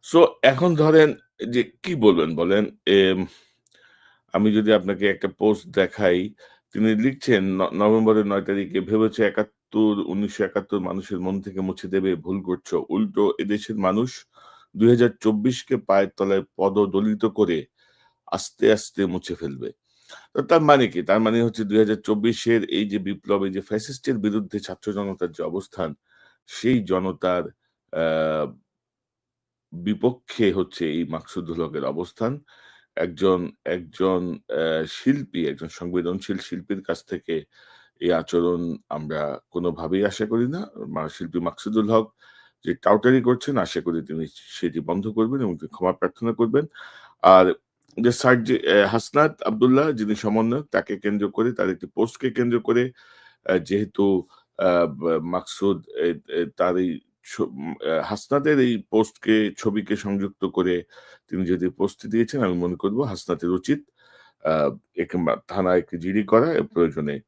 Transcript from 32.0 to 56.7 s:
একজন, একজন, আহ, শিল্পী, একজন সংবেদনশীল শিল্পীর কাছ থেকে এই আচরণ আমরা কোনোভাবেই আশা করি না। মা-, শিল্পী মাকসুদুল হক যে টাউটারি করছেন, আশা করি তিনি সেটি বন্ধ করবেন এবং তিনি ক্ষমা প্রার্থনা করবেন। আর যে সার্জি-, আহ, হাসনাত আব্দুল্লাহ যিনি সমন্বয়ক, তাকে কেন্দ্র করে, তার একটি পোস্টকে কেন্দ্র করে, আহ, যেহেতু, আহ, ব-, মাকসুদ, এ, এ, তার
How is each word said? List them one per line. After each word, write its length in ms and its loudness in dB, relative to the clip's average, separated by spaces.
একজন, 540 0
একজন, 760 -2
আহ, 380 -2
শিল্পী, 600 -2
একজন 220 -6
সংবেদনশীল 720 -4
শিল্পীর 440 -10
কাছ 220 -6
থেকে 400 -8
এই 120 0
আচরণ 640 -2
আমরা 520 -6
কোনোভাবেই 540 -2
আশা 220 -2
করি 220 0
না। 180 -8
মা-, 200 -6
শিল্পী 320 -8
মাকসুদুল 500 -2
হক 240 2
যে 100 -2
টাউটারি 480 4
করছেন, 360 0
আশা 220 -2
করি 220 -2
তিনি 320 -6
সেটি 460 -6
বন্ধ 280 -4
করবেন 320 -2
এবং 160 -4
তিনি 120 -14
ক্ষমা 240 -2
প্রার্থনা 400 -4
করবেন। 320 0
আর 320 8
যে 140 2
সার্জি-, 560 2
আহ, 180 6
হাসনাত 560 0
আব্দুল্লাহ 500 2
যিনি 220 -2
সমন্বয়ক, 560 -2
তাকে 260 -4
কেন্দ্র 320 -2
করে, 240 -2
তার 180 -2
একটি 160 -8
পোস্টকে 440 -4
কেন্দ্র 300 0
করে, 320 0
আহ, 120 2
যেহেতু, 640 0
আহ, 280 2
ব-, 340 -2
মাকসুদ, 760 -4
এ, 180 0
এ, 180 -4
তার 200 0